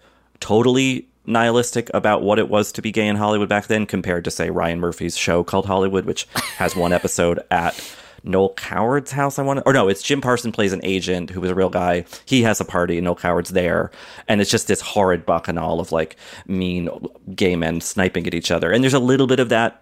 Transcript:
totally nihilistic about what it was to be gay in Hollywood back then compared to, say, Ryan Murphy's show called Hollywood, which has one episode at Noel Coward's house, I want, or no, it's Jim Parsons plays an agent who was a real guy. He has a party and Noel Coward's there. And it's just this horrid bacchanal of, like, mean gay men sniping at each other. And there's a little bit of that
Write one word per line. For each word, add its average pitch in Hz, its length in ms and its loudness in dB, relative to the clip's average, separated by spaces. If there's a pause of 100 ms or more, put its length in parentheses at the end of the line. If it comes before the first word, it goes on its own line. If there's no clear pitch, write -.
(420)
totally 127 640 2 (180)
nihilistic 117 680 0
about 101 300 2
what 101 160 4
it 92 100 0
was 104 240 0
to - 80 -8
be 110 100 -4
gay 107 160 0
in 104 80 0
Hollywood 104 340 0
back 104 180 0
then 107 180 0
compared 90 400 -2
to, 80 60 -4
say, 85 180 -4
Ryan 85 320 -2
Murphy's 85 360 -4
show 87 280 0
called 95 200 -2
Hollywood, 95 400 0
which - 220 -6 (300)
has 90 180 -2
one 87 160 0
episode 87 480 0 (120)
at 85 280 0 (440)
Noel 95 320 2
Coward's 123 560 -4
house, 139 280 -2
I 139 40 -2
want, 135 220 -2
or 135 60 6
no, 123 160 4
it's 98 160 0
Jim 143 160 0
Parsons 120 340 0
plays 101 200 0
an 90 100 -4
agent 90 460 -2
who 92 100 -8
was 90 120 -2
a 90 40 -2
real 92 140 2
guy. 90 340 0 (220)
He 131 160 4
has 113 180 4
a 92 60 -2
party 87 320 0
and 87 80 -2
Noel 87 100 2
Coward's 87 360 -2
there. 85 400 0 (360)
And 107 140 2
it's 101 100 2
just - 160 0
this 95 140 2
horrid 92 440 2
bacchanal 85 540 0
of, - 140 -6
like, 80 240 -2 (280)
mean 90 440 -2 (440)
gay 92 220 2
men 82 240 -2
sniping 90 480 -2
at 87 60 -4
each 85 180 -4
other. 85 200 2
And 120 120 4
there's 131 100 2
a 139 60 4
little 131 280 4
bit 127 120 2
of 123 100 0
that 113 320 0